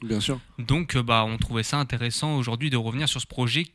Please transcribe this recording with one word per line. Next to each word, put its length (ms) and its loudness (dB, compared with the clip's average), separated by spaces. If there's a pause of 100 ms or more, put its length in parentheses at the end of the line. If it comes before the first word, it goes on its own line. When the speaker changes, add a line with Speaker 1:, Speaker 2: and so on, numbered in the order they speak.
Speaker 1:
Bien 140 0
sûr. 180 0 (200)
Speaker 2:
Donc, 380 0
euh, 60 4
bah, 240 4
on 120 -2
trouvait 240 0
ça 160 -2
intéressant 580 0
aujourd'hui 320 0
de 80 2
revenir 320 -2
sur 140 -2
ce 40 -8
projet 380 0 (100)